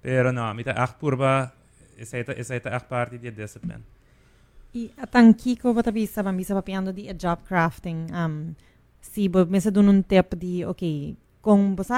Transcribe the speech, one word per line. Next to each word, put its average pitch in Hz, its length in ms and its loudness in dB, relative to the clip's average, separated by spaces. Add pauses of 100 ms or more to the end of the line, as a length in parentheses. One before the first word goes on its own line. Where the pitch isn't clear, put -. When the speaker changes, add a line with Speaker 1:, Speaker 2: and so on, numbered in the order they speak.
Speaker 1:
Pero 127 320 0
não, 120 100 -6
a 107 120 -6
mim 117 80 -10
tá, 131 80 -8
ah, 123 160 -2
curva, 135 640 -2 (420)
essa 110 220 -14
é, 120 80 -6 (100)
essa 123 200 -8
é, 120 100 -6
ah, 123 140 -6
parte 120 400 -8
de 120 100 -14
disciplina. 110 500 -12 (920)
Speaker 2:
E 233 240 -10
a 233 360 8
Kiko, 247 380 0
você 233 120 2
tá, 214 400 -4
sabe, 185 200 -4
você 196 80 -8
tá 196 120 -2
falando 190 280 -6
de 202 220 -12
job 170 340 -4
crafting, 165 640 -4
um, 160 440 -6 (440)
se 196 300 -4
você 185 400 2
dá 202 120 4
um 202 200 6
tip 185 340 4
de, 180 300 -6
ok, 156 500 -6 (280)
com 202 320 4
você, 190 220 -6